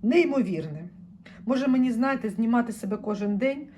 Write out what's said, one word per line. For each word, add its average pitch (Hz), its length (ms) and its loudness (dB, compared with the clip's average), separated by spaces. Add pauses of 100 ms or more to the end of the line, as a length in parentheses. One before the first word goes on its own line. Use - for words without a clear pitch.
неймовірне. 190 840 0 (580)
Може 262 220 2
мені, 254 240 4
знаєте, 254 380 0
знімати 233 420 2
себе 208 240 -4
кожен 208 400 -2
день 269 420 -2